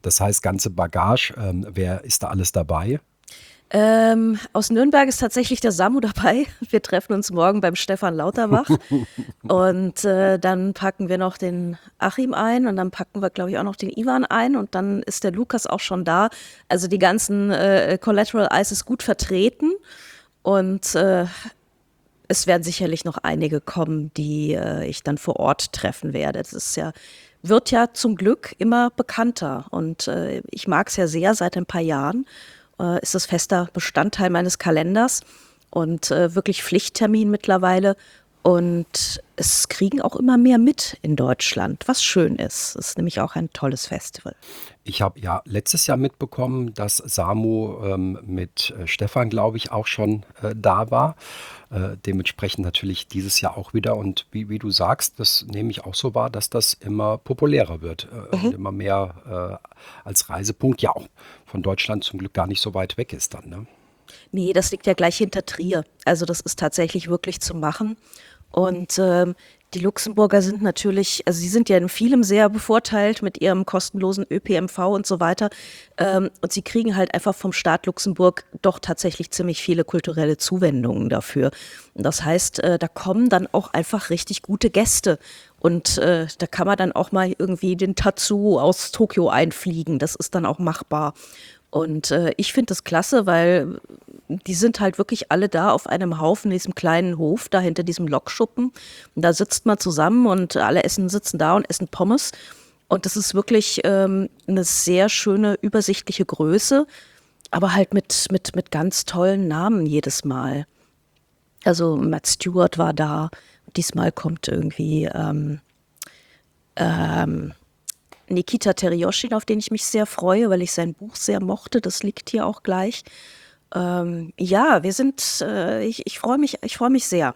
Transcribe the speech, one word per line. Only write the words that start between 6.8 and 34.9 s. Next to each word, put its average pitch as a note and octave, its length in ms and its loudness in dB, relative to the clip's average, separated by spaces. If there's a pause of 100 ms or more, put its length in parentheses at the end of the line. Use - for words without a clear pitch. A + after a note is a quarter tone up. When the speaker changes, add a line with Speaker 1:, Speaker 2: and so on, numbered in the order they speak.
Speaker 2:
treffen G3 320 -2
uns G3+ 160 -2
morgen F#3 320 2
beim F3+ 140 0
Stefan F#3+ 400 -2
Lauterbach. G#3 520 0 (400)
Speaker 1:
<laughs> - 360 -14
Speaker 2:
Und, F#3 600 2
äh, F#3+ 340 4
dann F#3 340 0
packen G3 340 -4
wir F#3 120 -2
noch F#3 180 -2
den F3 400 -4 (220)
Achim B3+ 340 -2
ein A#3 320 2
und G3+ 120 0
dann F#3 120 -2
packen - 320 -8
wir, F#3+ 80 0
glaub F3+ 180 -4
ich, F#3+ 120 -2
auch - 40 -2
noch G3 120 -4
den - 200 -6
Ivan B3+ 300 0
ein B3 300 2
und G#3 180 -4
dann G3 300 -2
ist - 200 -8
der G3 80 0
Lukas A3 360 -4
auch - 120 -2
schon F3+ 240 -4
da. F3 260 2 (380)
Also F3+ 200 0
die G3 100 0
ganzen, G3+ 540 2
äh, F#3+ 500 4
Collateral G#3+ 500 2
Eyes G3 200 2
ist - 140 -6
gut - 180 -4
vertreten A3 680 0 (680)
und, F#3+ 540 0
äh, F3+ 300 4 (1000)
es - 200 -2
werden E3+ 160 4
sicherlich E3 420 -4
noch E3 140 -6
einige D#3 420 -2
kommen, D#3 560 -4
die, D3+ 360 -2
äh, - 320 -4
ich - 180 -8
dann C#3+ 160 -2
vor - 180 -4
Ort - 360 0
treffen C3+ 400 -6
werde. D2 260 -2
Das - 140 -8
ist - 220 -6
ja, D#3 160 -6 (520)
wird G#3+ 260 2
ja A#3 240 2
zum A3 220 0
Glück G3+ 420 0
immer A#3+ 320 2
bekannter A3+ 800 -4
und, E3 380 -6
äh, - 420 -4
ich - 180 -8
mag's F3 280 0
ja F3+ 120 2
sehr E3+ 280 2
seit F3+ 200 -2
ein F3 120 -4
paar E3+ 140 -4
Jahren. D#3+ 440 -2 (540)
Äh, F3 220 0
ist - 140 -4
das F3+ 100 0
fester F3 480 0
Bestandteil - 560 0
meines F3+ 300 0
Kalenders F3+ 640 2 (480)